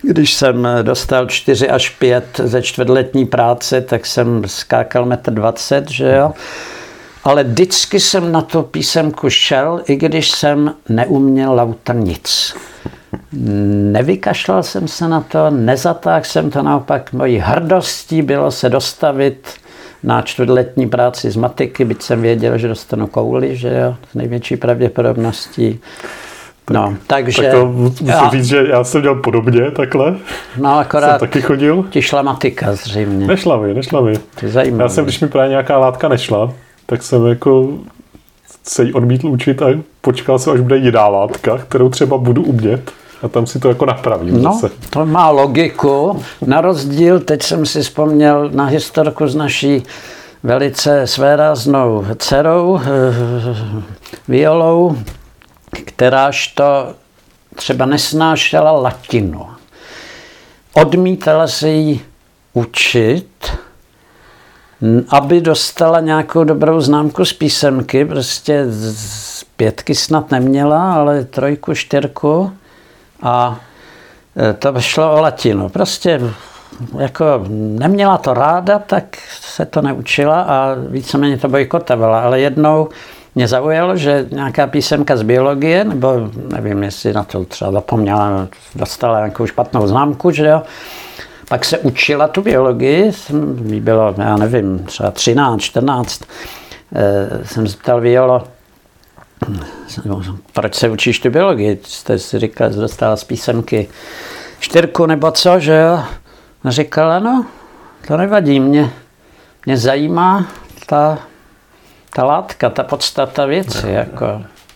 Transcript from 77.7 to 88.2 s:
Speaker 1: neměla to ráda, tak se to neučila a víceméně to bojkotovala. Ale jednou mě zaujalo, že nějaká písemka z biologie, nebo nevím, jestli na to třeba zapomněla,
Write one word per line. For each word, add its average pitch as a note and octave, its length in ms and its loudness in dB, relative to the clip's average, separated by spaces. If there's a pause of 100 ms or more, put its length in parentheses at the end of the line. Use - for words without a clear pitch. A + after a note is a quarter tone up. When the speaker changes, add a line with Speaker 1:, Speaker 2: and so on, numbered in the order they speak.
Speaker 1:
neměla G3 400 2
to C3 160 -2
ráda, F3+ 440 0
tak - 260 -4 (360)
se - 260 -6
to - 160 -2
neučila D3 600 0
a C3+ 320 0 (140)
víceméně C3+ 500 -2
to C#3+ 100 -2
bojkotovala. A#2 720 2
Ale B2 200 2
jednou D3+ 480 2 (460)
mě B2 140 2
zaujalo, D#3+ 480 0
že C#3+ 340 0
nějaká C#3 360 -2
písemka C#3+ 500 0
z A2 60 -2
biologie, C#3 640 2
nebo B2+ 460 -2 (260)
nevím, G2+ 260 -2
jestli G2+ 300 -4
na G#2 120 -2
to F#2+ 200 -6
třeba G2 280 -6
zapomněla, G2+ 760 0 (260)